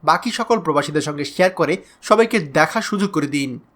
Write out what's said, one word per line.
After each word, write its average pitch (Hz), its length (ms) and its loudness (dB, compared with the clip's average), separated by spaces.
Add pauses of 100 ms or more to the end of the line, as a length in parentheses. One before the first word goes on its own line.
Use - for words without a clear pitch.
বাকি 165 280 2
সকল 233 280 0
প্রবাসীদের 147 480 -2
সঙ্গে 147 180 -6
শেয়ার 180 280 2
করে 160 200 0 (280)
সবাইকে 226 360 2 (200)
দেখার 160 320 0
সুযোগ 202 220 0
করে 151 160 -2
দিন। 139 240 -4 (240)